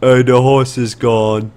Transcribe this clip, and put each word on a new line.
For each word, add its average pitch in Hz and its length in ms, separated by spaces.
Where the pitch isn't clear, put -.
Hey, 127 220
the 123 180
horse 131 380
is 117 160
gone. 110 640